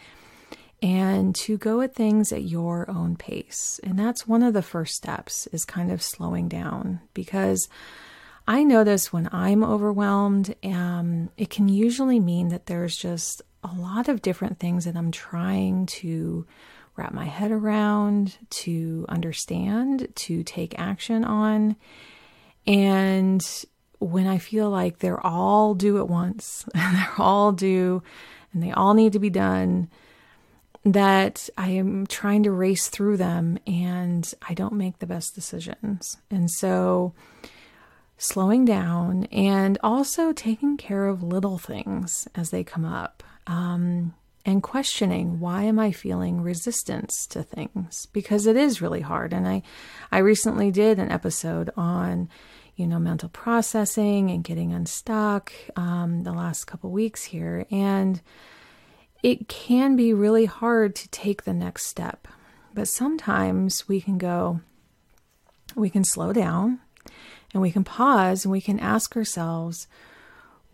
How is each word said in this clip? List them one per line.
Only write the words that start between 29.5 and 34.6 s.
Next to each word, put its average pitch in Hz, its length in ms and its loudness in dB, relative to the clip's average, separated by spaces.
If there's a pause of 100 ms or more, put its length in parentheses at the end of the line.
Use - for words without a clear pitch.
that 196 760 4
I 190 120 -2
am 190 360 0
trying 208 380 2
to 202 60 2
race 185 380 0
through 202 300 0
them, 170 480 0
and 180 640 -2 (160)
I 170 60 -6
don't 190 200 -4